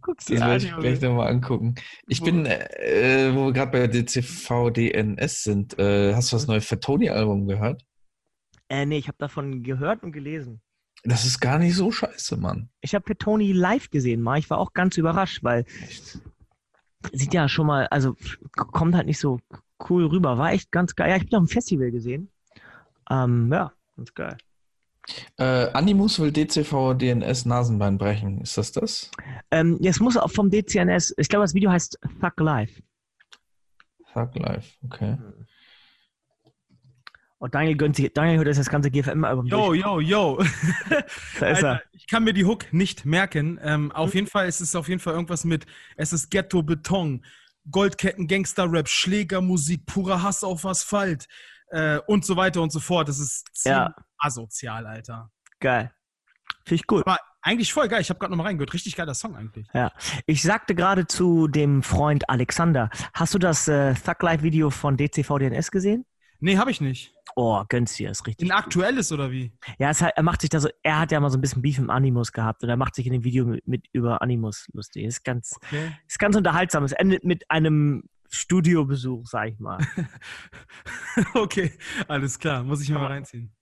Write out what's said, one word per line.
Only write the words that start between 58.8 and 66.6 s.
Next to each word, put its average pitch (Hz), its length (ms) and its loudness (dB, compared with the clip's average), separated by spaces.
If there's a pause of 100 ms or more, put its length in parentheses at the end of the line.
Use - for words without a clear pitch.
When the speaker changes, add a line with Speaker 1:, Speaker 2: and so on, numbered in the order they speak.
Speaker 3:
geiler 156 200 -8
Song - 200 -8
eigentlich. 107 380 -14
Speaker 1:
Ja. 123 180 0 (360)
Ich 151 160 2
sagte 202 340 0
gerade 185 320 2
zu 170 400 4
dem 143 340 4
Freund 143 480 2
Alexander, 127 580 2 (260)
"Hast - 200 -2
du 202 40 2
das, 175 280 2
äh, 143 280 4
Thug - 280 -4
Life 160 220 2
Video 156 260 2
von 139 260 0
D 143 140 0
C 143 140 -2
V 143 140 0
D 135 80 2
N 131 80 0
S - 180 -4
gesehen?" 202 320 0 (340)
Speaker 3:
Nee, 190 200 2
hab 240 100 2